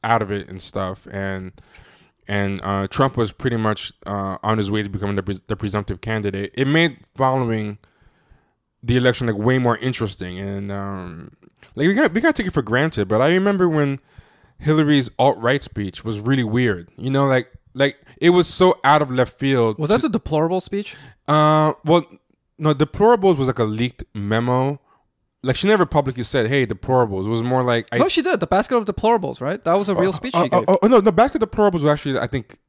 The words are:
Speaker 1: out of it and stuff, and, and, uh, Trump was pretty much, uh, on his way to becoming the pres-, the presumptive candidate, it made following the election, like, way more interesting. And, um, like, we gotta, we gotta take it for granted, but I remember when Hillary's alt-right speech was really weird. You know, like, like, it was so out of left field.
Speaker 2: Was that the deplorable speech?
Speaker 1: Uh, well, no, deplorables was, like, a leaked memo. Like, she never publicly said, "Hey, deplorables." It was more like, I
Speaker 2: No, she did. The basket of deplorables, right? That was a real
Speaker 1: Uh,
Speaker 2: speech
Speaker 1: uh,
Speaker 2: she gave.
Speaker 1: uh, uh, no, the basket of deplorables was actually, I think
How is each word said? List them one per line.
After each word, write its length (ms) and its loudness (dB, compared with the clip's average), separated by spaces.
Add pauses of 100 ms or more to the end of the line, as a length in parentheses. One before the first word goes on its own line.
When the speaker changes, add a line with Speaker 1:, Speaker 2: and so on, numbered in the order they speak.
Speaker 1:
out 180 2
of 80 -6
it 180 -6
and 140 -14
stuff, 480 -8
and, 420 -8 (760)
and, 340 -2
uh, 240 -4
Trump 300 -2
was 160 -2
pretty 240 -4
much, 360 -4 (140)
uh, 360 -6
on 160 0
his 120 -2
way 120 -2
to 60 -8
becoming 280 -2
the 60 -2
pres-, 200 -6
the 140 -6
presumptive 440 -6
candidate, 540 -6
it 120 -2
made 320 0 (180)
following 640 -2 (1040)
the 140 0
election, 300 2
like, 100 0
way 220 2
more 200 2
interesting. 600 -6
And, 320 -8
um, 600 -10 (440)
like, 140 0
we 60 2
gotta, 180 2
we 80 -2
gotta 120 2
take 140 -4
it 80 -4
for 80 0
granted, 460 -2
but 120 2
I 100 4
remember 380 2
when 300 0 (600)
Hillary's 600 2
alt-right 460 2
speech 400 -10
was 160 -6
really 240 0
weird. 520 -2
You 140 -8
know, 160 2
like, 260 0 (220)
like, 260 -2 (200)
it 100 6
was 160 4
so 380 2
out 180 6
of 80 -2
left 280 0
field. 400 2
Speaker 2:
Was 100 -4
that 140 2
the 60 0
deplorable 520 -2
speech? 340 -8 (320)
Speaker 1:
Uh, 460 4 (120)
well, 220 4 (520)
no, 160 2
deplorables 640 4
was, 80 0
like, 120 -2
a 60 2
leaked 400 -4 (100)
memo. 680 -2 (640)
Like, 140 -2
she 100 -2
never 200 4
publicly 360 -2
said, 240 0
"Hey, 200 0
deplorables." 600 0
It 40 -2
was 120 -2
more 220 0
like, 260 -2
I 80 -2
Speaker 2:
No, 80 4
she 160 0
did. 160 0
The 80 -4
basket 300 0
of 80 0
deplorables, 560 -2
right? 240 -6
That 100 2
was 140 0
a 80 -2
real 140 0
Speaker 1:
Uh, 20 -6
Speaker 2:
speech 220 -8
Speaker 1:
uh, 100 2
Speaker 2:
she 60 -2
gave. 180 0
Speaker 1:
uh, 120 4
uh, 60 2
no, 140 8
the 100 4
basket 320 2
of 80 -2
deplorables 320 2
was 40 2
actually, 320 0
I 100 -2
think 300 -8 (100)